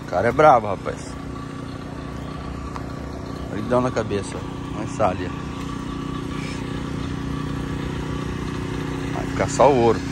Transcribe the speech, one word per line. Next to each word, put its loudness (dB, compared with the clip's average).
O -10
cara 2
é 4
brabo, 8
rapaz. -4
Olha -4
ele -4
dá 6
na 2
cabeça, -2
ó. -4
Vai -4
sair 2
ali, -2
ó. -
Vai -2
ficar 0
só 8
o 6
ouro. 6